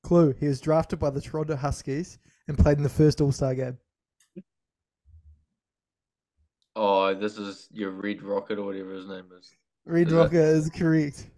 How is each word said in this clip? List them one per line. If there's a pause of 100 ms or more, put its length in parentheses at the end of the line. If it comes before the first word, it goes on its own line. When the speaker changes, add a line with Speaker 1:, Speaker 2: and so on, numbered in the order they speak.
Speaker 1:
Clue,
he
was
drafted
by
the
Toronto
Huskies (300)
and
played
in
the
first
All-Star
game. (3000)
Speaker 2:
Oh,
this
is
your
Red
Rocket
or
whatever
his
name (120)
is. (380)
Speaker 1:
Red
Speaker 2:
Is
it?
Speaker 1:
Rocket
is
correct.